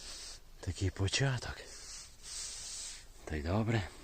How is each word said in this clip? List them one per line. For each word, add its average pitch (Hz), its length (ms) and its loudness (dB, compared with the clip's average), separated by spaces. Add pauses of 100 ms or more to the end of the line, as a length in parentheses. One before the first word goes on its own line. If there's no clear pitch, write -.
(600)
такий 92 300 2
початок. 120 680 4 (1700)
Та 80 100 0
й 76 60 2
добре, 104 400 6 (220)